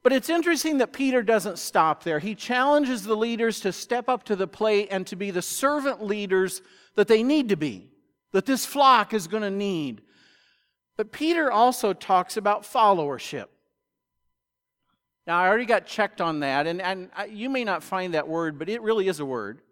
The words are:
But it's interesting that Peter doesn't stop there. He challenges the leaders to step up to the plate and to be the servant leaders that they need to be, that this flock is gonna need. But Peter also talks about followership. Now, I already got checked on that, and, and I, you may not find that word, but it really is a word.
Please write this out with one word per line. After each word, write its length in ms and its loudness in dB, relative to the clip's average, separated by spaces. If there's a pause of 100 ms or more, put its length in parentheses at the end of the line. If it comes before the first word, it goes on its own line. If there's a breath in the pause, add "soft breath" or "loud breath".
But 120 4
it's 160 0
interesting 480 0
that 160 0
Peter 280 0
doesn't 380 0
stop 440 0
there. 160 -2
He 140 -6
challenges 720 0
the 140 -2
leaders 440 0
to 120 -2
step 340 -4
up 180 0
to 100 -2
the 120 -2
plate 440 0
and 160 -4
to 80 -10
be 140 -6
the 120 -4
servant 640 -2
leaders 580 -2 (340 soft breath)
that 120 4
they 140 6
need 280 2
to 80 2
be, 340 -6 (400)
that 140 0
this 200 -2
flock 480 4
is 140 -4
gonna 240 -4
need. 500 -4 (960 soft breath)
But 160 -6
Peter 400 0
also 420 2
talks 440 0
about 260 0
followership. 840 0 (1800)
Now, 100 0
I 100 4
already 180 2
got 200 2
checked 360 -2
on 180 0
that, 260 0
and, 160 -4
and 320 -6
I, 120 -8
you 240 -10
may 160 -2
not 180 -4
find 300 -4
that 140 0
word, 300 -4
but 120 -8
it 120 -4
really 280 0
is 100 -4
a 60 -4
word. 360 -6 (100)